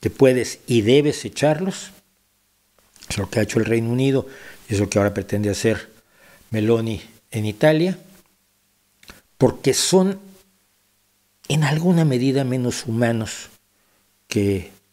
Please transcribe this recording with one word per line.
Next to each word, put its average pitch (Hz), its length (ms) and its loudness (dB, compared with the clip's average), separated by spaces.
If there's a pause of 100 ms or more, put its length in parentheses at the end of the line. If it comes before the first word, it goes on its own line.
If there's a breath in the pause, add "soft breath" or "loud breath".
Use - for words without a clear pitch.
que 110 100 -2
puedes 127 560 2
y 117 160 2
debes 139 420 2
echarlos. 151 680 -4 (1160)
Es - 100 -8
lo 95 120 -6
que - 80 -4
ha 110 60 0
hecho 110 160 -2
el 107 60 -2
Reino 113 220 0
Unido, 131 380 0 (420 loud breath)
y 107 60 -4
es 98 60 0
lo 101 100 0
que 104 80 0
ahora 101 160 2
pretende 104 340 -4
hacer 104 420 -2 (600 soft breath)
Meloni 110 500 0 (300)
en 107 160 -4
Italia, 156 500 0 (1400 loud breath)
porque 127 360 2
son 190 440 0 (1300)
en 151 160 0
alguna 160 420 2
medida 135 380 2
menos 123 440 -2
humanos 113 640 -2 (760)
que 98 460 -2 (200)